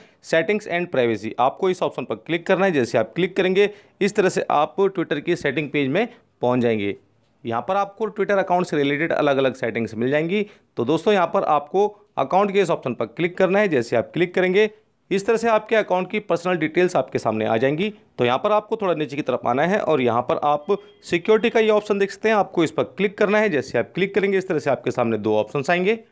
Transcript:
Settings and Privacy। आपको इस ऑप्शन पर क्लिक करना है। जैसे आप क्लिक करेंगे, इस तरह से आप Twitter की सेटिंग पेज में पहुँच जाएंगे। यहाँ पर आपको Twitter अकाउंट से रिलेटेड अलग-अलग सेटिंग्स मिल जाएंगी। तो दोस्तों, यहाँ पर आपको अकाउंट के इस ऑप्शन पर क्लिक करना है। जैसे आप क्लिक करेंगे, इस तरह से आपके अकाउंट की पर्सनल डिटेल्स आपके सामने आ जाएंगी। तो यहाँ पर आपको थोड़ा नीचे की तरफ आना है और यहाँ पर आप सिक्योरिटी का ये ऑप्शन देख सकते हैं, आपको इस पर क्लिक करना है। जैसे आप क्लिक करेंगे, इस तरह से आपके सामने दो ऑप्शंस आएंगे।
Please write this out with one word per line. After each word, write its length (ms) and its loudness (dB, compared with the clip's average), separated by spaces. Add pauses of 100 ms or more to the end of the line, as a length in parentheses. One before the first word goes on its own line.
(240)
Settings 500 -2
and 220 -4
Privacy। 340 0 (100)
आपको 300 0
इस 140 -2
ऑप्शन 220 -4
पर 100 -6
क्लिक 320 -6
करना 180 2
है। 60 2
जैसे 260 0
आप 180 -2
क्लिक 220 -2
करेंगे, 320 2 (320)
इस 140 0
तरह 140 2
से 220 -2
आप 260 0
Twitter 440 -2
की 140 -2
सेटिंग 340 -4
पेज 200 0
में 180 0 (340)
पहुँच 180 2
जाएंगे। 360 0 (500)
यहाँ 220 -4
पर 80 0
आपको 300 -4
Twitter 320 -2
अकाउंट 280 0
से 120 -4
रिलेटेड 340 0
अलग-अलग 420 2
सेटिंग्स 420 -4
मिल 140 -2
जाएंगी। 380 -2 (300)
तो 80 -2
दोस्तों, 280 2
यहाँ 200 2
पर 100 2
आपको 560 0 (180)
अकाउंट 340 2
के 100 2
इस 80 0
ऑप्शन 240 -2
पर 120 -4
क्लिक 320 -6
करना 220 2
है। 80 4
जैसे 280 0
आप 180 0
क्लिक 200 -2
करेंगे, 360 2 (420)
इस 140 0
तरह 120 2
से 120 -2
आपके 260 2
अकाउंट 360 0
की 80 -4
पर्सनल 380 -2
डिटेल्स 380 0
आपके 240 0
सामने 260 0
आ 120 2
जाएंगी। 360 0 (240)
तो 80 0
यहाँ 120 2
पर 140 -2
आपको 240 0
थोड़ा 180 0
नीचे 220 -6
की 60 -4
तरफ 260 -4
आना 160 2
है 160 2
और 220 0
यहाँ 200 2
पर 220 -2
आप 220 0 (380)
सिक्योरिटी 460 2
का 100 2
ये 100 4
ऑप्शन 300 2
देख 120 0
सकते 180 -2
हैं, 60 4
आपको 280 2
इस 80 0
पर 120 -2
क्लिक 340 -4
करना 200 2
है। 120 2
जैसे 280 -2
आप 180 0
क्लिक 200 -2
करेंगे, 220 2
इस 100 -2
तरह 120 0
से 100 -2
आपके 220 0
सामने 260 0
दो 180 0
ऑप्शंस 340 -2
आएंगे। 260 0 (160)